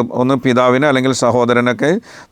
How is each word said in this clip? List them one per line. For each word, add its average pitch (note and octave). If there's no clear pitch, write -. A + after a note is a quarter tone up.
ഒന്ന് B2+
പിതാവിന് B2+
അല്ലെങ്കിൽ C3
സഹോദരനൊക്കെ A#2+